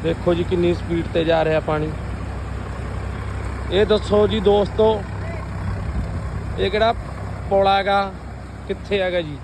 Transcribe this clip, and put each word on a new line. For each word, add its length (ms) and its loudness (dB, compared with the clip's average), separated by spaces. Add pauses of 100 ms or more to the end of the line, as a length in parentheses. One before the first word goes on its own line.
ਦੇਖੋ 300 2
ਜੀ 100 2
ਕਿੰਨੀ 300 2
ਸਪੀਡ 400 -2
ਤੇ 120 2
ਜਾ 200 4
ਰਿਹਾ 140 2
ਪਾਣੀ। 300 0 (1800)
ਇਹ 140 4
ਦੱਸੋ 420 4
ਜੀ 120 2
ਦੋਸਤੋ, 640 4 (1600)
ਇਹ 120 2
ਕਿਹੜਾ 220 4 (560)
ਪੁਲ 180 4
ਹੈਗਾ, 440 2 (560)
ਕਿੱਥੇ 340 -2
ਹੈਗਾ 200 0
ਜੀ? 220 -6